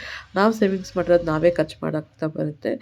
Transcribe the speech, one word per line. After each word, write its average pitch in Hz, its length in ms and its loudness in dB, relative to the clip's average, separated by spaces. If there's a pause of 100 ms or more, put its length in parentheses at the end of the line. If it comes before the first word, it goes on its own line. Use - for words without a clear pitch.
(360)
ನಾವು 214 180 4
ಸೇವಿಂಗ್ಸ್ 190 440 -2
ಮಾಡಿರೋದು 175 260 4
ನಾವೇ 160 280 2
ಖರ್ಚು 151 300 -2
ಮಾಡಾಗ್ತಾ 156 460 -6
ಬರುತ್ತೆ. 156 260 -4 (280)